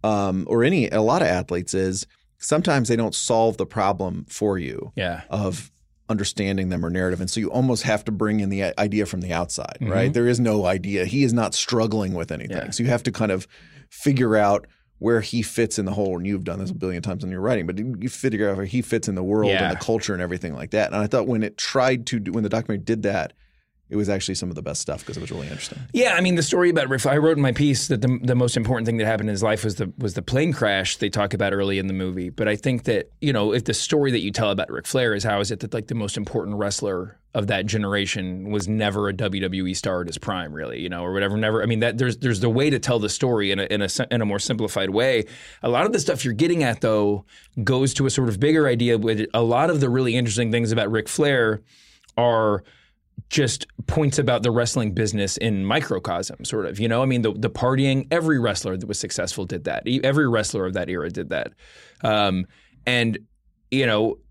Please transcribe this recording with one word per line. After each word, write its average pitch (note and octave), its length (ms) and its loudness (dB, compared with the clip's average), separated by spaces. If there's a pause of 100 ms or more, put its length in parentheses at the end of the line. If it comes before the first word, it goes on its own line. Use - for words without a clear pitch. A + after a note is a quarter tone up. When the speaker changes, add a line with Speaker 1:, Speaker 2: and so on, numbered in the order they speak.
Speaker 1:
um, G2+ 440 0
or A#2 160 4
any, D#3 260 2
a A2 120 2
lot C3+ 200 4
of C#3 60 4
athletes F2+ 460 -2
is F#2+ 320 0 (320)
sometimes D3+ 500 2
they A#2+ 80 2
don't A2+ 200 -2
solve A2+ 420 2
the F#2+ 80 -2
problem F#2+ 640 -2
for G2+ 280 0
you C2+ 380 -8
Speaker 2:
Yeah. E2+ 340 -4
Speaker 1:
of F#2+ 420 -4 (380)
understanding G2 600 -2
them E2+ 160 -2
or E2+ 40 -2
narrative. F#2 320 0
And F#2 80 -4
so A#2 100 -4
you G2+ 120 -2
almost B2+ 320 0
have G#2+ 220 0
to A#2 60 -4
bring G#2+ 280 0
in G2 100 -2
the G2 160 -2
i-, E2 120 -2
idea G#2 280 2
from F2+ 160 -6
the F2+ 120 -6
outside, - 480 -4
Speaker 2:
Mm-hmm. G#2+ 100 -2
Speaker 1:
right? G#2+ 220 2
There A#2+ 140 4
is B2 120 4
no G#2+ 260 4
idea. F#2 400 0
He C3 180 2
is A#2 100 4
not A2 200 2
struggling A2 600 0
with E2 180 -4
anything. A#1+ 260 -6
Speaker 2:
Yeah. - 140 -6
Speaker 1:
So A#2 120 -2
you B2+ 60 2
have C3+ 140 2
to A#2 80 -2
kind G#2+ 200 0
of F#2 160 -2 (420)
figure B2 460 2
out G2+ 320 4 (320)
where A2+ 220 2
he A#2 200 -2
fits A2 380 -2
in F#2+ 60 0
the G2+ 80 -2
whole. F#2+ 240 -2
And F2+ 100 -6
you've G2 160 -4
done F2+ 160 -6
this F#2+ 100 -6
a F#3+ 60 -8
billion F#2 260 -4
times G2 220 -6
in F#2 80 -6
your F#2 100 -6
writing, G#2 240 0
but F2+ 140 -6
you A#2 300 -6
figure G#2+ 420 -2
out F#2+ 60 -2
where G2 100 -4
he B2 160 -2
fits A2+ 240 -2
in G2 80 -2
the F#2 80 -4
world G#2 260 2
Speaker 2:
Yeah. F#2+ 200 2
Speaker 1:
and - 60 0
the F2+ 80 -10
culture G#2+ 300 0
and F2+ 80 -4
everything F2 320 -4
like C2 180 -8
that. G#2+ 200 2
And F#2 40 -4
I G#2+ 120 0
thought A2+ 200 0
when A2+ 160 0
it - 140 -6
tried B2+ 500 0
to A#2+ 120 -2
do, F#2+ 120 -6
when G#2+ 120 0
the G2+ 60 -2
documentary G#2+ 340 -2
did A2 200 -2
that, G2 300 -2 (560)
it - 80 -4
was G#2 100 0
actually F#2+ 280 -2
some F#2 120 -6
of E2 80 -8
the D2+ 60 -10
best C#2+ 180 -6
stuff - 260 -6
'cause - 120 -10
it - 20 -10
was - 120 -10
really D2+ 160 -8
interesting. - 300 -12 (140)
Speaker 2:
Yeah, A#3 220 4
I F3 80 4
mean, F#3 140 4
the E3 80 2
story F3 260 4
about D3+ 180 2
Ric, C3 180 0
I C#3 120 6
wrote D#3 180 6
in C#3+ 80 2
my C3 80 4
piece C#3+ 380 2
that A#2 120 2
the, B2+ 220 2
the B2 120 2
most B2 200 2
important A2+ 300 0
thing A2+ 140 0
that G#2+ 60 2
happened G#2+ 220 0
in G#2+ 60 -2
his G2 100 -2
life A2 220 0
was G2+ 100 0
the, F#2+ 220 -4
was G#2 160 -2
the F#2+ 80 -4
plane C#3+ 320 0
crash G2 420 0
they G#2 140 -2
talk G2+ 240 0
about G2 180 0
early G2 260 0
in F#2+ 100 -2
the F#2+ 60 -2
movie. F#2 360 -4
But G#2+ 180 -2
I G#2 80 2
think B2 300 -2
that, A2 240 0 (100)
you C#3+ 140 0
know, G#2 180 2
if A#2 140 0
the A#2 80 0
story C#3+ 380 2
that A2+ 100 2
you G2 100 -4
tell G#2+ 180 0
about G2 220 -2
Ric A#1+ 160 -8
Flair B2 260 0
is G2+ 120 -2
how G#2 160 2
is G2+ 100 -2
it G2+ 80 -6
that, A2 140 -8
like, A2 140 -6
the A2+ 80 -6
most G#2 200 -4
important G#2 400 -4
wrestler G2+ 600 -4 (160)
of G2+ 140 -2
that G2 180 0
generation G2 840 -2
was G#2 200 -2
never G#2 400 0
a G2 40 -2
W F#2+ 280 -4
W F#2 260 -2
E F#2 60 -2
star F#2 260 -2
at F2 80 -4
his D#2 100 -10
prime, F2 360 -6
really, C2 260 -8
you E2+ 80 -6
know, F2 160 -6
or F2+ 80 -4
whatever. G2 240 0
Never. A2 260 2
I G#2 40 0
mean, A2+ 160 2
that A#2 160 2
there's, B2 220 0
there's A#2 200 0
the A#2+ 100 2
way C3+ 200 2
to C3 100 2
tell B2 200 0
the G#2 100 0
story G#2+ 420 0
in G2 80 0
a, G2 40 0
in G#2 180 0
a F#2+ 80 0
si-, - 200 -2
in A#2 120 2
a A2 40 0
more G2+ 140 0
simplified G2+ 520 -2
way. A#2 340 2 (380)
A B2 60 0
lot C3 160 2
of G#3+ 60 0
the A3 80 0
stuff C#3+ 240 -2
you're A#2+ 100 0
getting E3 300 2
at, A#2 160 0
though, G#2 460 2 (360)
goes C3 340 2
to C#3 100 0
a C3 40 2
sort B2+ 200 2
of G2+ 100 -4
bigger D3+ 300 4
idea. A#2+ 280 4
With G#2+ 360 0
a A#2 80 2
lot A#2+ 280 4
of D3+ 120 2
the C3 80 2
really B2 260 2
interesting A#2 340 0
things A#2 220 2
about G#2+ 180 2
Ric A2 200 0
Flair B2 500 2 (560)
are A2 480 4 (640)
just - 360 0 (220)
points D3 320 2
about A#2+ 240 2
the A#2+ 80 2
wrestling A#2 420 0
business G#2 440 0
in G#2 260 0
microcosm, G2 800 -2
sort G#2+ 220 -4
of, G2 140 -6
you A#2 80 0
know? A2+ 140 2
I C3+ 40 4
mean, B2+ 160 2
the, G#2+ 120 2
the A2 160 -2
partying, C3+ 600 2
every D#3+ 280 2
wrestler G2+ 360 0
that F#2 120 -6
was G2+ 120 -4
successful F#2 460 -4
did F2+ 200 -6
that. C2 220 -4
E-, B2+ 160 0
every C#3 240 4
wrestler G#2+ 380 0
of F#2 80 -4
that F2 160 -2
era F2 200 -4
did F2 200 -8
that. C2+ 240 -4 (500)
Um, G2+ 420 2 (400)
and, A#2+ 340 0 (500)
you C3 160 2
know G#2+ 320 2 (140)